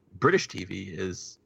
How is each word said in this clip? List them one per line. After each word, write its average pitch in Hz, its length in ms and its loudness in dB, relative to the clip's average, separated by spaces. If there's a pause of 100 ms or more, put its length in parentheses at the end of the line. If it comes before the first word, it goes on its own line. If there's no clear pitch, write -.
(200)
British 175 260 6
T - 180 -8
V 98 320 -8
is, - 500 -6